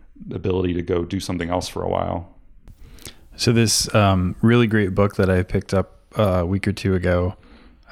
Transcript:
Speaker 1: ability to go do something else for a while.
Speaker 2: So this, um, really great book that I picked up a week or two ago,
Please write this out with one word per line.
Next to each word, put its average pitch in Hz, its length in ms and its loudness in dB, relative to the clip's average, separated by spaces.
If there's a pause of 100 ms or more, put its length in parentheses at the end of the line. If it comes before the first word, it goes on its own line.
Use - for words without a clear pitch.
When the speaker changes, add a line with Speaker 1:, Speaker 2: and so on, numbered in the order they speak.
(300)
Speaker 1:
ability 90 440 -2
to 87 80 -4
go 87 220 -2
do 90 140 -6
something 87 320 -6
else 90 180 -2
for 90 140 -8
a 90 60 -4
while. 90 440 -4 (1040)
Speaker 2:
So - 160 0
this, 113 420 2
um, 95 460 2
really 117 280 4
great 104 260 0
book 98 220 0
that 98 120 2
I 92 140 4
picked - 320 -4
up - 260 -2 (160)
a 90 300 2
week 95 200 -2
or 101 60 0
two 95 220 0
ago, 90 400 0 (580)